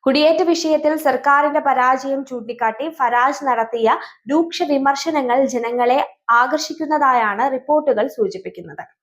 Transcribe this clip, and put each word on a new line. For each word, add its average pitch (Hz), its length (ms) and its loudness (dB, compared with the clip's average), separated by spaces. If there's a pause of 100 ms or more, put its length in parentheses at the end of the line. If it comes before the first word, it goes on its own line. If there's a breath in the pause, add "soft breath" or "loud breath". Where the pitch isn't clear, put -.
കുടിയേറ്റ 302 440 4
വിഷയത്തിൽ 311 480 0
സർക്കാരിന്റെ 285 600 2
പരാജയം 269 640 0
ചൂണ്ടിക്കാട്ടി 233 640 -6
ഫരാജ് 254 560 0
നടത്തിയ 226 520 0 (340 loud breath)
രൂക്ഷ 339 320 0
വിമർശനങ്ങൾ 277 800 0
ജനങ്ങളെ 247 720 0 (140)
ആകർഷിക്കുന്നതായാണ് 262 1200 0
റിപ്പോർട്ടുകൾ 262 560 0
സൂചിപ്പിക്കുന്നത്. 180 760 -6 (200)